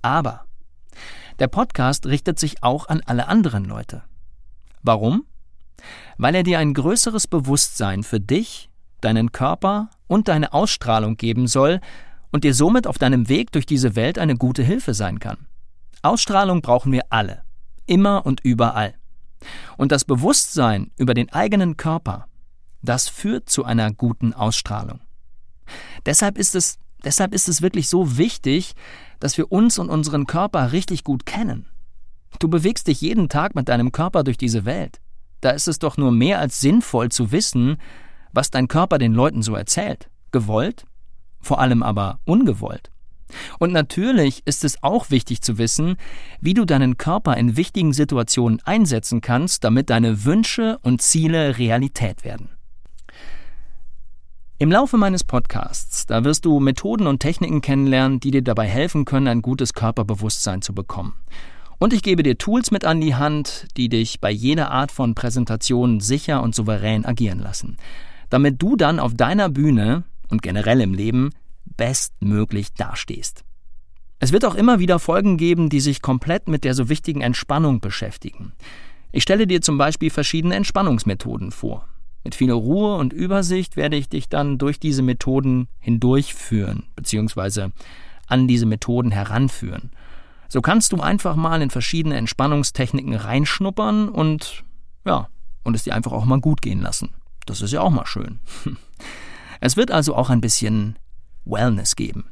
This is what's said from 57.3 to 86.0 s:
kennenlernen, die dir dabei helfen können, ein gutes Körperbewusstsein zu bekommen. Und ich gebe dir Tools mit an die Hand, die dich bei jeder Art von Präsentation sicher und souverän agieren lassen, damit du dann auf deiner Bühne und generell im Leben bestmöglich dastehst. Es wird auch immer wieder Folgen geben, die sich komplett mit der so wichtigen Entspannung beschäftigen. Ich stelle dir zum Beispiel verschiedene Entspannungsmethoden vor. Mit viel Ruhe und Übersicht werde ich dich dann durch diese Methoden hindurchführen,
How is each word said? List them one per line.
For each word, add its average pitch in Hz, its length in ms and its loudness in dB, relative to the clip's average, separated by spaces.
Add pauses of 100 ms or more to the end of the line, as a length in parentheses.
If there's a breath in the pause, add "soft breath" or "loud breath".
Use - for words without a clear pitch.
kennenlernen, 135 600 2
die 139 100 -2
dir 135 120 2
dabei 113 240 0
helfen 139 380 0
können, 135 240 2
ein 117 140 2
gutes 127 320 -2
Körperbewusstsein 107 880 -2
zu 98 120 -6
bekommen. 95 400 -6 (640 loud breath)
Und 226 140 4
ich 214 100 2
gebe 175 200 4
dir 127 160 4
Tools 233 320 0
mit 202 140 0
an 160 160 2
die 151 160 2
Hand, 147 500 -2 (100)
die 123 120 2
dich 113 320 0
bei 101 100 0
jeder 135 400 0
Art 135 220 0
von 117 220 0
Präsentation 120 840 0
sicher 135 420 0
und 113 120 0
souverän 107 500 0
agieren 107 360 0
lassen, - 360 -6 (540 loud breath)
damit 139 320 4
du 233 140 4
dann 156 240 2
auf 127 120 0
deiner 180 360 2
Bühne 139 560 2 (260)
und 107 120 2
generell 104 380 2
im 95 140 2
Leben 120 360 0 (460)
bestmöglich 104 1000 -2
dastehst. - 680 -6 (760)
Es 123 140 4
wird - 120 6
auch 220 100 0
immer 226 240 6
wieder 175 200 4
Folgen 185 380 2
geben, 170 320 4
die 143 120 2
sich 139 200 0
komplett 139 480 -2
mit 156 160 0
der 131 100 2
so 127 140 2
wichtigen 151 320 -2
Entspannung 131 600 2
beschäftigen. - 720 -8 (600 loud breath)
Ich 139 100 2
stelle 202 240 4
dir 180 140 4
zum 147 180 2
Beispiel 156 320 2
verschiedene 165 440 0
Entspannungsmethoden 120 960 0
vor. - 360 -6 (380)
Mit 120 100 -8
viel 127 180 4
Ruhe 180 440 2
und 131 160 0
Übersicht 185 640 0
werde 147 200 0
ich 143 120 -2
dich 143 200 -4
dann 143 280 0
durch 139 240 -2
diese 135 220 0
Methoden 127 640 2 (100)
hindurchführen, 113 1080 0 (120)